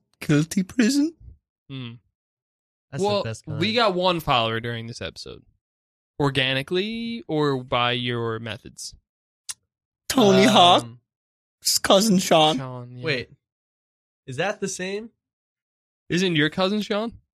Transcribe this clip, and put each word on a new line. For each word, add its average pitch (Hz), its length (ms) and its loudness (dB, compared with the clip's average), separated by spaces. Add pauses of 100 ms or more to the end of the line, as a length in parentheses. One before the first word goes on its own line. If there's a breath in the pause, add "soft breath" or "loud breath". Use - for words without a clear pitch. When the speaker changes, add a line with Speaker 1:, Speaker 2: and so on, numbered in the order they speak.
(200)
Speaker 1:
guilty 160 440 0
prison? 285 520 0 (540)
Speaker 2:
Hmm. 127 240 -12 (960)
Speaker 3:
That's 143 120 -6
Speaker 2:
Well, 202 160 0
Speaker 3:
the 117 100 -4
best - 160 -12
kind. 151 140 -8
Speaker 2:
we 208 140 0
got 220 200 2
one 180 260 0
follower 113 400 0
during 117 280 -8
this 117 140 -14
episode. - 420 -12 (760)
Organically 175 1080 -2
or 147 360 0
by 123 280 0
your 120 480 -4
methods? - 560 -14 (1120)
Speaker 1:
Tony 202 380 6
Speaker 3:
Um, 214 80 4
Speaker 1:
Hawk's - 1300 0
cousin 202 400 4
Sean. 156 380 4
Speaker 2:
Sean, 123 400 -12
yeah. 123 60 -14
Speaker 3:
Wait. 139 260 -4 (960)
Is 127 120 -10
that 202 220 -4
the 196 80 -6
same? 196 440 -10 (1000)
Speaker 2:
Isn't 175 260 0
your 151 140 2
cousin 190 320 -2
Sean? 214 320 -6 (200)